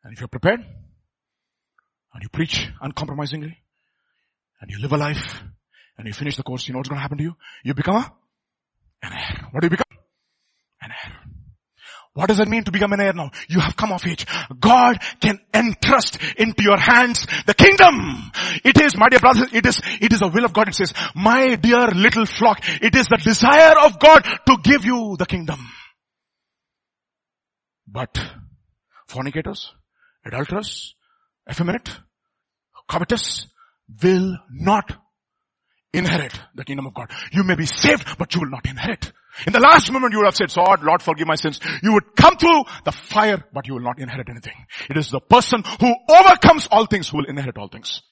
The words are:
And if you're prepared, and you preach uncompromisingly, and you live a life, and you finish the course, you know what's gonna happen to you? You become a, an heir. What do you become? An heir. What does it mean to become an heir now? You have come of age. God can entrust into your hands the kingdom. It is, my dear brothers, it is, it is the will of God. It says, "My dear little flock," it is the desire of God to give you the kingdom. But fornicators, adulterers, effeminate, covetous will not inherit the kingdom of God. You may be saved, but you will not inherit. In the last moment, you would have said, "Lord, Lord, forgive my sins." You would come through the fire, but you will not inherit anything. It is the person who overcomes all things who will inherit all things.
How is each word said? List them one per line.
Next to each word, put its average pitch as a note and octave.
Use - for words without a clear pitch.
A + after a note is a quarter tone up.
And G#2+
if -
you're A#2+
prepared, G3+
and -
you G#2+
preach -
uncompromisingly, D3
and F#2+
you G2+
live C#3
a D3+
life, D3
and A2
you G#2+
finish C#3
the C3+
course, B2+
you B2+
know B2+
what's C3
gonna C#3+
happen C#3
to D3
you? E3+
You B2+
become F3
a, B3
an -
heir. -
What D#3+
do E3+
you E3
become? -
An -
heir. -
What E3+
does G#3+
it G#3+
mean A3+
to F#3
become G3+
an G3+
heir G3
now? D#3+
You E3+
have -
come G#3+
of F3+
age. E3+
God A#3+
can G#3
entrust A3+
into A3
your G3+
hands A#3+
the G#3
kingdom. F#4
It C4+
is, C#4+
my A3
dear B3
brothers, B3+
it A3
is, -
it A3
is A3
the G3
will A3
of G3
God. G#3
It G3
says, -
"My A#3+
dear A#3+
little G#3
flock," G#3+
it A3+
is B3+
the -
desire D4
of A3+
God D4+
to B3+
give A#3+
you A3+
the F#3
kingdom. D#3+
But A#2+
fornicators, -
adulterers, F3+
effeminate, F3
covetous -
will F#3
not F#3
inherit D#3+
the C3
kingdom C#3
of -
God. A#2+
You G3
may F#3
be D#3+
saved, -
but -
you F3
will C#3
not C3
inherit. -
In F#3+
the A#3
last D4
moment, B3+
you G#3+
would G#3
have F#3
said, -
"Lord, F3+
Lord, E3
forgive D#3
my D#3
sins." D3+
You G#3+
would -
come E4+
through E4
the D3+
fire, G#3+
but C#3
you C3+
will B2
not B2
inherit B2+
anything. A#2
It C#3+
is A#3
the D3
person A#3+
who A#3+
overcomes F4
all A3
things F#3+
who D3+
will C#3+
inherit C3+
all G2+
things. -